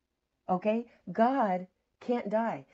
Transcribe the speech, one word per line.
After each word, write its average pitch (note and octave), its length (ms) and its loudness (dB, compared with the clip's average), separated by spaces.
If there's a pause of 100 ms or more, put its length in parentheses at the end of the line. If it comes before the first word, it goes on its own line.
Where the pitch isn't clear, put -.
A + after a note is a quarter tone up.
(480)
okay? G#3+ 380 0 (240)
God A3 560 2 (340)
can't A#3+ 300 -2
die. G#3 440 -2